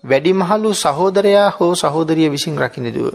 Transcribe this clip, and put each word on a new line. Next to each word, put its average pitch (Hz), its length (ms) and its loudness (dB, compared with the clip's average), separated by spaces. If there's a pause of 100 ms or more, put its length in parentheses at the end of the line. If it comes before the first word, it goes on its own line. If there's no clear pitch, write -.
වැඩිමහලු 185 720 0
සහෝදරයා 196 760 2
හෝ 175 240 0
සහෝදරිය 160 560 0
විසින් 143 280 -6
රකින්න 127 320 -4
දුව. - 240 -4